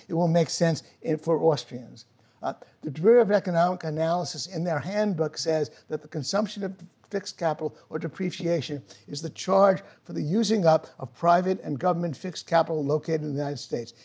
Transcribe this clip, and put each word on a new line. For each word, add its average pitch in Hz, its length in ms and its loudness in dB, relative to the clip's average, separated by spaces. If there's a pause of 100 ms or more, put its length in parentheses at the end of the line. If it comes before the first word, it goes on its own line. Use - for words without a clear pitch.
it 185 60 -4
will 170 140 2
make 165 220 4
sense 165 320 0 (180)
in, 156 160 -2
for 160 240 0
Austrians. 127 640 -2 (380)
Uh, 139 100 -4 (300)
the - 80 -8
Bureau 196 320 6
of 202 100 0
Economic 180 520 2
Analysis 160 640 -4
in 180 140 -6
their 170 160 -2
handbook 175 600 -2
says 160 320 0 (180)
that 151 140 -6
the - 60 -20
consumption 196 560 -4
of 190 100 -6 (340)
fixed - 300 -8
capital 156 360 -2 (140)
or 160 100 -6
depreciation 170 840 -4 (260)
is 160 140 -10
the 160 80 -8
charge 190 520 4 (220)
for - 80 -16
the 175 80 -4
using 190 460 2
up 160 200 6 (120)
of 135 160 -12
private 180 480 2
and 156 160 -4
government 170 360 -2
fixed - 320 -10
capital 160 380 0
located 151 380 0
in 151 60 -6
the 139 100 -4
United 143 200 -6
States. - 360 -8 (100)